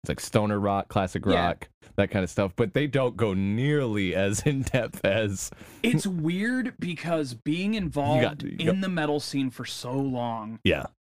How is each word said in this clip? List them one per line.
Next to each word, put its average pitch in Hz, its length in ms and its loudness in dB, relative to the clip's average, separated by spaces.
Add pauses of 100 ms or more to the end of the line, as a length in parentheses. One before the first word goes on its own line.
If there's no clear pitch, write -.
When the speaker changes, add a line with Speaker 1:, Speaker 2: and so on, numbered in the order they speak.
Speaker 1:
It's - 60 -4
like - 100 -2
stoner 104 400 0
rock, 98 280 0
classic 95 360 -2
Speaker 2:
Yeah. 87 220 4
Speaker 1:
rock, - 220 -4 (280)
that 98 140 2
kind 98 120 0
of 90 60 -2
stuff. 98 280 0
But 110 180 0
they 143 120 2
don't 127 300 0
go 107 160 2
nearly 104 840 2
as 101 280 2
<laughs> - 20 -12
in-depth 135 580 0
as 98 480 0 (320)
Speaker 2:
It's 202 240 2
weird 196 720 0
because 160 540 -2
being 170 400 -2
involved 147 480 2
Speaker 1:
You 117 80 4
got, - 140 -6
you - 160 -6
Speaker 2:
in 160 80 0
Speaker 1:
got 190 160 2
Speaker 2:
the 190 80 -2
metal 147 280 0
scene 139 300 -2
for 120 160 -8
so - 300 -8
long, 120 680 -2
Speaker 1:
Yeah. 76 220 0 (160)